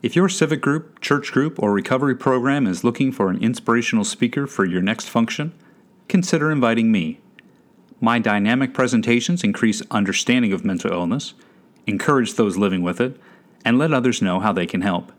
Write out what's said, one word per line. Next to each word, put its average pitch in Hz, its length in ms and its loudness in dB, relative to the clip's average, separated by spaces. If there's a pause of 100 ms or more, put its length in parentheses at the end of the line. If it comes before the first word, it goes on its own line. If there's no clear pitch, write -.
If 117 120 -2
your 185 140 4
civic 156 320 0
group, 147 400 -2
church 143 320 -2
group, 151 280 0
or 104 120 2
recovery 131 420 0
program 131 520 0
is 90 180 -2
looking 120 260 2
for 101 200 0
an 92 120 -2
inspirational 113 640 0
speaker 127 420 -2
for 98 180 -2
your 90 180 -2
next 107 260 -4
function, 120 440 -2 (560)
consider 160 440 2
inviting 117 400 2
me. 85 280 -2 (800)
My 117 180 2
dynamic 113 560 0
presentations 120 680 0
increase 107 480 0
understanding 107 600 0
of 90 120 -4
mental 92 280 -2
illness, 90 420 -4 (520)
encourage 113 480 0
those 101 240 0
living 95 240 0
with 90 180 -2
it, 131 180 -2 (460)
and 117 140 4
let 151 160 2
others 123 260 0
know 92 180 0
how 104 140 0
they 90 140 0
can 92 160 -4
help. 90 360 -4